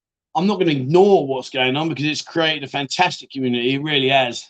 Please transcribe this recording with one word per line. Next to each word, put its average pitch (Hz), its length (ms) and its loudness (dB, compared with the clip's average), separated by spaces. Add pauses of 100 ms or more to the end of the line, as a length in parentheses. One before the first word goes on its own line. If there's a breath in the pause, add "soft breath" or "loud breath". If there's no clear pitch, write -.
(360)
I'm 170 120 0
not 196 120 0
gonna 175 120 2
ignore 151 560 4
what's 131 220 -6
going 131 260 0
on 160 140 -2
because 139 160 -4
it's 151 160 -4
created 156 420 -2
a 131 40 -10
fantastic 143 640 -4
community. 127 420 -2
It 139 80 -2
really 143 280 0
has. 127 400 0